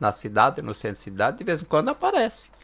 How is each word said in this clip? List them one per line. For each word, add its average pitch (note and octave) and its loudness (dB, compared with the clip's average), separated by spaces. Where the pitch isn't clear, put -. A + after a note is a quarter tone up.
Na G#2 2
cidade, G#2+ 2
no A2 -6
centro G#2 -6
da - -14
cidade, G2+ -2
de F3+ -10
vez E3+ -2
em - -12
quando D#3 2
aparece. D4 0